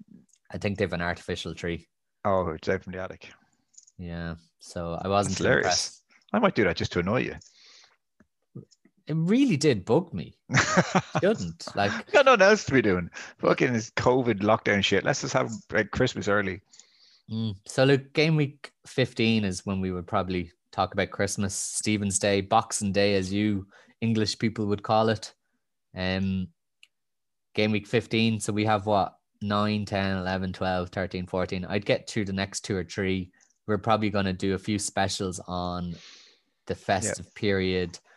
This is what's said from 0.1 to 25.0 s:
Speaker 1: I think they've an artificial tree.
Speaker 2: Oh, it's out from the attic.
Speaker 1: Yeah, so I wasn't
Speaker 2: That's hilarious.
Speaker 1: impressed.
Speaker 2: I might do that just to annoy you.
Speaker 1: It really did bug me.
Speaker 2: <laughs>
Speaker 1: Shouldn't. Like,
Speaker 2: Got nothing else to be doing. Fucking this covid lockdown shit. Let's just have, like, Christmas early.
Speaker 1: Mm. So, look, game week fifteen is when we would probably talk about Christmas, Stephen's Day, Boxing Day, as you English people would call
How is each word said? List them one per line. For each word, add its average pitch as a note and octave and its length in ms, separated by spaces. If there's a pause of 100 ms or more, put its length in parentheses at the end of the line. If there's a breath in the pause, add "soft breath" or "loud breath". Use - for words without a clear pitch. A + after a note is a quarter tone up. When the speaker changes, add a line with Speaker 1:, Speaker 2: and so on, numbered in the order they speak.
Speaker 1:
I G2 60
think G2 220
they've F#2 140
an F2 80
artificial F2 520
tree. E2+ 340 (380)
Speaker 2:
Oh, F#2+ 240
it's D#2+ 200
out F#2+ 140
from F#2 100
the F#2 80
attic. F#2+ 280 (680)
Speaker 1:
Yeah, E2+ 360 (240)
so E2+ 440
I F#2 40
wasn't G2 260
Speaker 2:
That's - 60
hilarious. A#2 260
Speaker 1:
impressed. - 380 (300 soft breath)
Speaker 2:
I G#2 60
might G3+ 160
do A#2 80
that F2 140
just - 160
to F#2+ 60
annoy G2+ 220
you. D2 140 (1700 loud breath)
Speaker 1:
It D#3 80
really G#3 400
did B2+ 300
bug D#3 280
me. D2+ 220 (180)
Speaker 2:
<laughs> - 680
Speaker 1:
Shouldn't. F3 540
Like, G#3+ 360
Speaker 2:
Got C#4 140
nothing B3 160
else G3+ 240
to - 80
be C3 80
doing. F2+ 280 (300 loud breath)
Fucking D#3 320
this A#2 200
covid A#2+ 500
lockdown G#2 420
shit. F#2+ 220
Let's - 160
just C3 120
have, B2+ 160 (220)
like, G#2 200
Christmas G2+ 360
early. G2 340 (720 soft breath)
Speaker 1:
Mm. A2 240 (100)
So, C#3 200
look, C3+ 280
game D#3+ 220
week D3 360 (140)
fifteen A2+ 600
is F#2 200
when G2 140
we F#2 120
would F2+ 160
probably F#2 440 (220)
talk F#2+ 200
about F#2+ 180
Christmas, G2+ 440
Stephen's G2+ 640
Day, G2+ 220
Boxing G#2 500
Day, G2+ 240
as F#2 160
you G2+ 360 (340 soft breath)
English A2 380
people A2 280
would G2+ 160
call A2 260